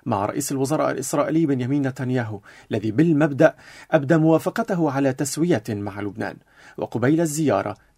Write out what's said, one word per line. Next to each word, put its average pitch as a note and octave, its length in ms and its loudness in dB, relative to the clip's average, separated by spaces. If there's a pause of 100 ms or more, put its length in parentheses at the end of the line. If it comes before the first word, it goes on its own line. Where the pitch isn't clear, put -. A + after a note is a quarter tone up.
مع G#2 200 0
رئيس C3+ 260 -4
الوزراء C3+ 400 0
الإسرائيلي D3 540 0
بنيامين C3+ 420 0
نتنياهو، B2 520 -4 (320)
الذي A2+ 200 -2
بالمبدأ D3+ 640 2 (360)
أبدى D#3 260 2
موافقته D#3+ 720 0
على C#3 220 0
تسوية D3+ 560 -2
مع G2+ 320 -6
لبنان. G2+ 340 -6 (420)
وقبيل C#3 440 0
الزيارة C#3 560 0 (200)